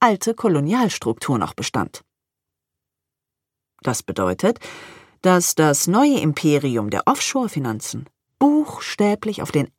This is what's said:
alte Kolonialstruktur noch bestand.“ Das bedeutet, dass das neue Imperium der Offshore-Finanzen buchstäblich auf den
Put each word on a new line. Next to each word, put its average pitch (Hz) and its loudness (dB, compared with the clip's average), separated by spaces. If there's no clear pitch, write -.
alte 226 2
Kolonialstruktur 165 0
noch 80 -4
bestand.“ - -6
Das 123 -2
bedeutet, 95 0
dass 180 4
das 151 2
neue 262 4
Imperium 139 0
der 104 -2
Offshore-Finanzen 139 -4
buchstäblich 214 -2
auf - -8
den 143 0